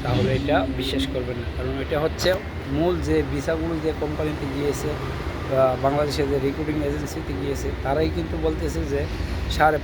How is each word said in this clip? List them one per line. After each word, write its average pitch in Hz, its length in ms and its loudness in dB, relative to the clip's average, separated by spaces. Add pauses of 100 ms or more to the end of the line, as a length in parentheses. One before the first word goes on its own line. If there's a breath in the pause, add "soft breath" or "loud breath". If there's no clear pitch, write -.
তাহলে 123 320 4
এটা 143 300 2 (120)
বিশ্বাস 135 300 0
করবেন 123 300 -4
না। 117 100 -4 (100)
কারণ 135 240 -2
এটা 147 180 -2
হচ্ছে 170 340 2 (380)
মূল 160 300 2
যে 156 300 2
ভিসাগুলো 165 520 0
যে 156 160 0
কোম্পানিতে 151 460 -2 (100)
গিয়েছে 143 320 0 (640)
বা 131 300 4
বাংলাদেশে 143 460 2
যে 139 120 2
রিক্রুটিং 147 440 0
এজেন্সিতে 147 580 -4
গিয়েছে, 139 300 -2 (120)
তারাই 151 320 2
কিন্তু 165 260 -2
বলতেছে 160 440 0
যে 139 200 0 (460)
সাড়ে 151 320 6